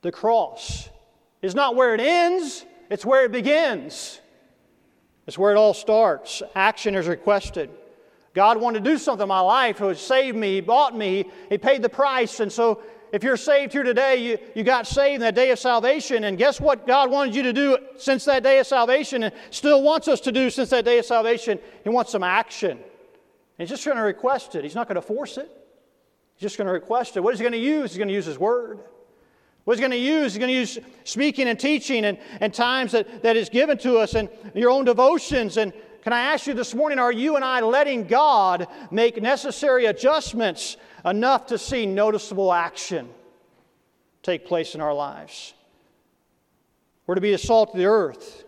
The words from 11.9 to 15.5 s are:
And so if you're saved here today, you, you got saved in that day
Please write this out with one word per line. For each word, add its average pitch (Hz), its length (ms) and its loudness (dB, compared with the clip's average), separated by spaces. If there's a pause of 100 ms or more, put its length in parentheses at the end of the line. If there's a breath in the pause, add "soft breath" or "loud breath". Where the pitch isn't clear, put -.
And 202 100 -4
so 226 300 0 (300 loud breath)
if 202 120 -4
you're 254 140 0
saved 285 340 0
here 285 120 -2
today, 254 340 2
you, 233 200 -4 (180)
you 214 80 -4
got 240 240 0
saved 277 280 2
in 240 60 -4
that 226 140 0
day 254 160 4